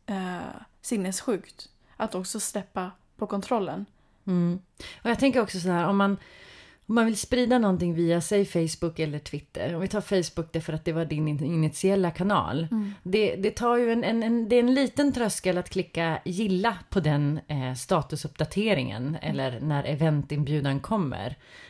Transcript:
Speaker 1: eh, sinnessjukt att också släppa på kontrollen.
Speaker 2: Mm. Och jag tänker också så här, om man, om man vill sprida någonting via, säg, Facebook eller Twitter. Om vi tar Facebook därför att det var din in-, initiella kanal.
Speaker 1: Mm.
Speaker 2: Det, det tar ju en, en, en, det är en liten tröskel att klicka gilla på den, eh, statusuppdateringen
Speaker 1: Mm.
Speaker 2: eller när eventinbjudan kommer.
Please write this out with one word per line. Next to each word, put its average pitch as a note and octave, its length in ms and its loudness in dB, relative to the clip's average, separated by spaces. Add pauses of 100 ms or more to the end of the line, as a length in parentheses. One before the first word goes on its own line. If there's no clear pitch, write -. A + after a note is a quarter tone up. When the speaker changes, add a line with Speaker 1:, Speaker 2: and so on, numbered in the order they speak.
Speaker 1:
eh, F#3 320 -6 (440)
sinnessjukt F#3+ 880 -4 (280)
att A3 180 -4
också F#3 240 -6
släppa F#3 520 -6 (260)
på G#3 100 -4
kontrollen. G3 580 -2 (420)
Speaker 2:
Mm. F3 320 2 (420)
Och A3+ 80 -2
jag A#3 100 0
tänker B3+ 220 4
också G#3 180 -2
så F3 100 -2
här, E3+ 180 2
om G3 100 2
man, G3+ 140 4 (760)
om A3 80 0
man A3+ 100 4
vill A3+ 120 0
sprida B3 420 2
någonting F3+ 340 2
via, E3+ 280 2
säg, G3+ 240 2
Facebook E3 540 -2
eller D3+ 200 -2
Twitter. C#3+ 560 -6
Om E3 60 -4
vi F#3+ 60 -2
tar G3 140 -2
Facebook E3+ 520 -2
därför D#3+ 200 -2
att D#3 120 -4
det E3+ 80 -2
var E3 120 0
din D#3 220 -2
in-, D3 160 -2
initiella E3+ 680 2
kanal. D#3+ 600 0
Speaker 1:
Mm. G#3 220 -2 (100)
Speaker 2:
Det, G3 320 2
det G3+ 160 0
tar A#3+ 260 2
ju A#3+ 140 4
en, A#3 120 2
en, A3+ 200 0
en, A3+ 260 0
det B3 60 6
är B3 40 8
en B3 140 6
liten C4+ 400 2
tröskel F#3+ 440 0
att F3 120 -4
klicka E3 560 -2
gilla F#3+ 520 0 (120)
på G3 100 0
den, D3 480 2
eh, C3 280 -4
statusuppdateringen D3+ 1300 -2
Speaker 1:
Mm. D#3+ 140 -4
Speaker 2:
eller C3+ 380 -4
när C#3+ 240 0
eventinbjudan C#3+ 960 0
kommer. C#3 560 -4 (340)